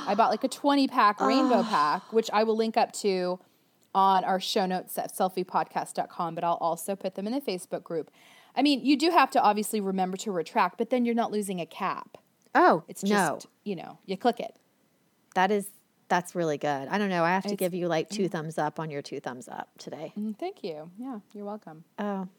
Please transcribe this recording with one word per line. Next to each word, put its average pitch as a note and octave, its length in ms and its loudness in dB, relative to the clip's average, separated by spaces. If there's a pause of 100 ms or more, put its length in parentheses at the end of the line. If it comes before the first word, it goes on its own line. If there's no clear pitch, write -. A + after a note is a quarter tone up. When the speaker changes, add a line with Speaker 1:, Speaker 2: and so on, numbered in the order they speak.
Speaker 1:
I G3+ 80 0
bought, G#3 160 4
like, A3 140 -2
a - 20 2
twenty C#4+ 400 2
pack A3 340 4
Speaker 2:
<gasps> - 0 -
Speaker 1:
rainbow C4 380 4
Speaker 2:
Oh. A#3 40 2
Speaker 1:
pack, E3+ 500 0
which A3 180 2
I G#3+ 140 4
will A3 100 2
link A3+ 220 -2
up - 160 2
to F#3 440 -2 (560)
on F#3+ 300 4
our F#3+ 160 0
show G3 260 0
notes F#3 320 -4
at - 160 -6
selfie F#3 320 -2
podcast D#3+ 500 -4
dot - 140 -4
com, E3+ 260 -6
but E3+ 100 -4
I'll E3+ 160 2
also E3+ 340 -2
put F#3+ 200 -8
them G3 120 -6
in A3+ 60 -4
the C#4 80 -4
Facebook F3+ 420 -6
group. E3 260 -6 (460)
I A#3+ 60 2
mean, C#4+ 240 4
you C#4+ 120 6
do D#4 140 2
have D4+ 200 6
to C4 100 4
obviously G#3 400 2
remember F#3+ 340 -2
to G#3 160 -6
retract, F3+ 460 0
but A3+ 120 -2
then B3 140 2
you're A#3 120 2
not A3+ 180 -2
losing G3+ 260 -4
a E3 60 -6
cap. - 520 -8 (380)
Speaker 2:
Oh, B3 320 6
Speaker 1:
It's - 160 -12
Speaker 2:
no. G3 60 0
Speaker 1:
just, F3+ 380 2 (180)
you G3+ 100 -6
know, - 300 -14
you F#3+ 100 -6
click A3+ 240 0
it. - 160 -10 (800)
Speaker 2:
That F#3+ 160 4
is, G3+ 160 0 (420)
that's F3+ 260 0
really D#3+ 240 0
good. C#3 300 -2
I F#3 100 0
don't G3+ 100 -2
know. F3 140 0
I E3 80 4
have F#3 120 0
to G3+ 100 -4
Speaker 1:
It's G3 60 -4
Speaker 2:
give F3+ 140 0
you, F3 140 -4
like, E3 220 0
two G3+ 180 -2
Speaker 1:
mm. - 40 -10
Speaker 2:
thumbs D#3+ 280 -6
up D3+ 200 -2
on D#3+ 120 -8
your C#3+ 100 -8
two C#3 180 -12
thumbs B2+ 280 -12
up - 220 -12 (100)
today. C#3+ 400 -14
Speaker 1:
Mm, G#3+ 180 -8
thank F#4 260 -10
you. E3 360 -12
Yeah, B3 200 -12 (120)
you're G3+ 140 -14
welcome. F#3+ 380 -14 (140)
Speaker 2:
Oh, G3 300 -4 (120)